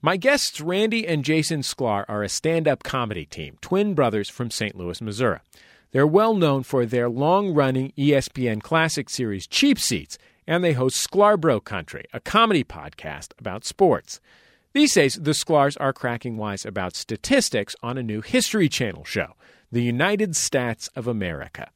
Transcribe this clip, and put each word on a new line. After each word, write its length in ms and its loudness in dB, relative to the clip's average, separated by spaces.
My 140 2
guests 460 0
Randy 440 0
and 200 -2
Jason 340 0
Sklar 480 -2
are 160 -2
a 60 -4
stand-up 520 0
comedy 440 -6
team, 340 -14
twin 340 0
brothers 360 0
from 200 -8
Saint 280 -6
Louis, 240 -8
Missouri. 380 -2
They're 160 4
well 260 4
known 300 2
for 220 0
their 240 0
long-running 880 2
E 180 4
S 140 0
P 180 -4
N 140 -2
classic 480 -2
series 380 -4
Cheap 300 2
Seats, 400 -4
and 160 0
they 80 4
host 340 0
Sklarbro 560 4
Country, 520 -10
a 80 -10
comedy 420 2
podcast 760 -14
about 280 -10
sports. 560 0
These 220 4
days, 220 4
the 160 -2
Sklars 500 2
are 100 2
cracking 460 -6
wise 280 -6
about 300 -6
statistics 880 -2
on 140 -6
a 60 -6
new 180 -4
History 480 2
Channel 340 -4
show, 300 -4
The 100 2
United 520 0
Stats 600 -2
of 100 -6
America. 720 -6